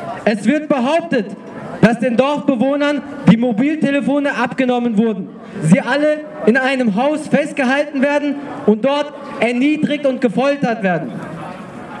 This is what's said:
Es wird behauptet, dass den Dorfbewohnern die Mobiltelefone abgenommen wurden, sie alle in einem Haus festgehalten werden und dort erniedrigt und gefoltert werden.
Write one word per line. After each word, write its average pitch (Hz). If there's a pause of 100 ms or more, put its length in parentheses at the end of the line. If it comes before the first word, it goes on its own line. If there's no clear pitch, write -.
(260)
Es 208
wird 302
behauptet, 285 (540)
dass 220
den 247
Dorfbewohnern 285 (300)
die 226
Mobiltelefone 277
abgenommen 240
wurden, 208 (320)
sie 165
alle 302 (240)
in 226
einem 254
Haus 285
festgehalten 285
werden 285 (300)
und 214
dort 285 (260)
erniedrigt 285
und 262
gefoltert 247
werden. 165 (880)